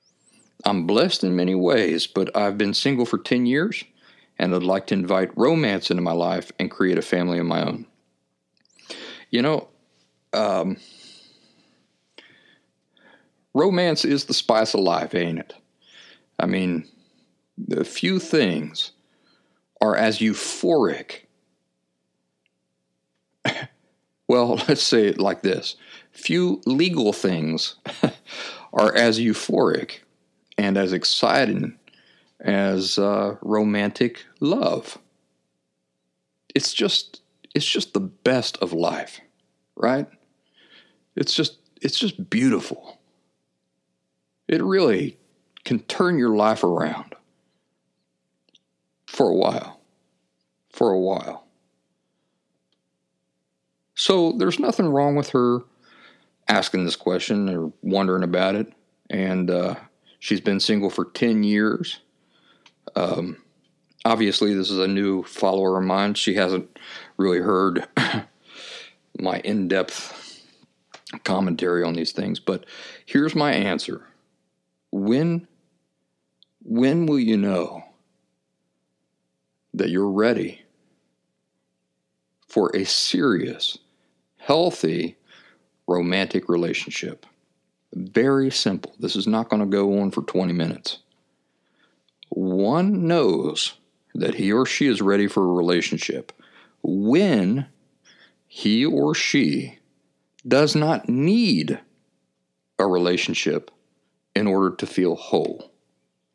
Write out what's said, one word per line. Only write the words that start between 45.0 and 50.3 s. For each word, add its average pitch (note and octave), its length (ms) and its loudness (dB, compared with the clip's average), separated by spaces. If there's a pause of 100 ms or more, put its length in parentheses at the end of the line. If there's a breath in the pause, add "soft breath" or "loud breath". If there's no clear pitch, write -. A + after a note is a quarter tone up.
can A#2 160 -2
turn F3+ 380 0
your A#2+ 180 2
life G#2+ 280 2
around E2 520 -2 (1900)
for - 220 2
a F2 60 0
while, - 460 -2 (920)